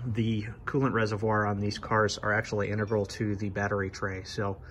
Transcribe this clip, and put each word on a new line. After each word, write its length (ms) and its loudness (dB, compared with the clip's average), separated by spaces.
The 420 0
coolant 260 2
reservoir 540 2
on 160 0
these 180 -2
cars 380 2
are 160 0
actually 380 0
integral 340 2
to 320 -2
the 100 -2
battery 420 0
tray, 360 -6
so 320 -2